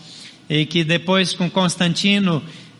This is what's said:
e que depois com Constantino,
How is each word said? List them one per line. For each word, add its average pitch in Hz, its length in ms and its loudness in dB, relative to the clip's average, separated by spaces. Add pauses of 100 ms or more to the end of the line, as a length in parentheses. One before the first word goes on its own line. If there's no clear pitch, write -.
(480)
e 151 180 2
que 165 180 0
depois 170 500 0
com 175 160 -2
Constantino, 185 920 2 (380)